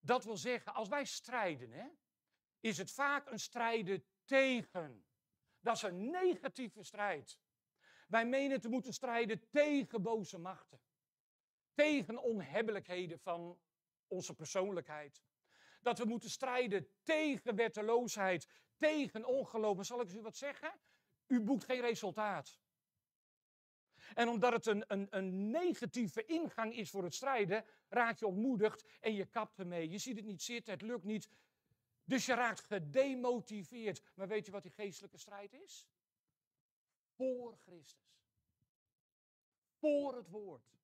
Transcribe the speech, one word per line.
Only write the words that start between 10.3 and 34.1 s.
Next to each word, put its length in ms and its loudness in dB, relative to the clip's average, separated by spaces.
machten. 420 -12
Tegen 440 4
onhebbelijkheden 1000 -2
van 400 -6
onze 280 -6
persoonlijkheid. 880 -4
Dat 160 2
we 60 -2
moeten 260 -2
strijden 580 0
tegen 520 2
wetteloosheid, 920 2
tegen 480 2
ongeloof. 520 2
Maar 80 -4
zal 160 -4
ik 60 0
eens 80 -14
u 80 -10
wat 140 -10
zeggen? 440 -8
U 140 4
boekt 240 2
geen 160 0
resultaat. 800 -2
En 140 4
omdat 240 4
het 140 0
een, 200 2
een, 240 -2
een 400 -2
negatieve 720 -2
ingang 500 -2
is 160 -6
voor 140 -4
het 100 -6
strijden, 500 2
raak 300 2
je 80 -2
ontmoedigd 580 2
en 140 0
je 120 -2
kapt 320 -6
ermee. 300 -4
Je 100 -6
ziet 180 -6
het 80 -10
niet 180 -8
zitten, 300 -6
het 100 -8
lukt 220 -6
niet. 240 -2
Dus 220 2
je 80 4
raakt 260 0
gedemotiveerd. 1400 0